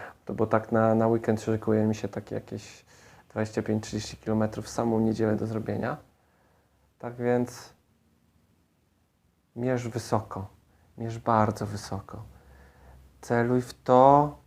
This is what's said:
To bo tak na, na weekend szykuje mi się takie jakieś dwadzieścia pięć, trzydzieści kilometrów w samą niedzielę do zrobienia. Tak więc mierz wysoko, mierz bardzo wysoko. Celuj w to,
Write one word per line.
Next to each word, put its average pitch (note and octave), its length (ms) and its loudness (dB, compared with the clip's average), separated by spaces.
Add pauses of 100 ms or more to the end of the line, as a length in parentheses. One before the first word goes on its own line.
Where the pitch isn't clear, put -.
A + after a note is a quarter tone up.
(260)
To - 80 -8
bo G#2+ 140 0
tak A2 240 0
na, A2+ 240 4
na A2+ 120 4
weekend A2+ 340 0
szykuje G#2+ 440 0
mi A2 100 0
się G#2+ 120 -6
takie - 280 -10
jakieś - 500 -12 (440)
dwadzieścia A2 320 -4
pięć, A2 220 -2
trzydzieści - 340 -8
kilometrów G#2+ 480 -4
w - 40 -16
samą A2+ 300 0
niedzielę A2 360 0
do G#2+ 120 -4
zrobienia. A2 500 -6 (1000)
Tak A#2+ 160 -12
więc A#2+ 580 -2 (1800)
mierz A#2+ 320 -2
wysoko, A2 600 -4 (500)
mierz A2+ 220 -8
bardzo A2 460 2
wysoko. G#2+ 580 -10 (1000)
Celuj A#2+ 400 2
w B2 120 -8 (100)
to, C#3 640 8